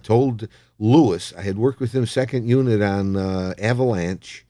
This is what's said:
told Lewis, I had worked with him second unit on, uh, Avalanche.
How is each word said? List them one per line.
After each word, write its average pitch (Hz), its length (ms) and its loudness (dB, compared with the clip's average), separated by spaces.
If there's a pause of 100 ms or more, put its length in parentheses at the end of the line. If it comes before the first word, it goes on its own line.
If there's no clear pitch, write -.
told 113 460 0 (280)
Lewis, 110 600 4
I 87 60 -10
had 98 140 -4
worked 127 220 0
with 127 160 -4
him 123 100 0
second 120 440 -2
unit 120 320 2
on, 98 340 0
uh, 95 440 -2
Avalanche. 107 880 -2